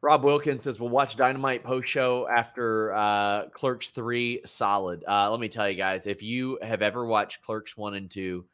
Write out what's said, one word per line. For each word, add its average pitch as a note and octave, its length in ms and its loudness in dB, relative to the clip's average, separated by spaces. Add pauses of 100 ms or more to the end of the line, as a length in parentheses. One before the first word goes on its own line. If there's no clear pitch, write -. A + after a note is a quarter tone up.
Rob D3 220 6
Wilkins C#3+ 400 2
says, B2 140 -4
"We'll A#2 120 -4
watch B2+ 260 2
Dynamite C3 480 2
post B2+ 240 -2
show B2+ 400 0
after, A2+ 640 0
uh, G#2 560 2
Clerks B2+ 400 -4
three. A#2+ 560 -4
Solid." F#2+ 640 -2
Uh, G2+ 220 4
let A2+ 100 -2
me A2+ 80 -4
tell G#2 220 -2
you G2 60 -4
guys, F#2+ 300 -2
if G2+ 160 -6
you B2+ 380 -4
have G#2+ 220 -2
ever A2 240 0
watched G#2+ 340 0
Clerks A2 380 -8
one G#2 160 -6
and F#2+ 160 -10
two, F#2 440 -6